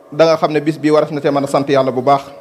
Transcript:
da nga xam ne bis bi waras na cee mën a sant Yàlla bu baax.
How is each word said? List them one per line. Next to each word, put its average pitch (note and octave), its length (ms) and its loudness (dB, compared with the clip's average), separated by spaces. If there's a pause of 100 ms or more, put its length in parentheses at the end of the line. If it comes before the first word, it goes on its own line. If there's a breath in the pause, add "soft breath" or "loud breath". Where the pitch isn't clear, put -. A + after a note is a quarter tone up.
(120)
da D3+ 140 4
nga D#3+ 120 2
xam D#3+ 140 -2
ne D3+ 100 -2
bis D3 160 -4
bi C#3 140 0
waras D3+ 200 2
na D3 100 -6
cee D3 100 -2
mën C#3 120 -2
a C#3 40 -4
sant D#3+ 220 -2
Yàlla C3 220 2
bu B2 100 -4
baax. C#3 200 2 (200)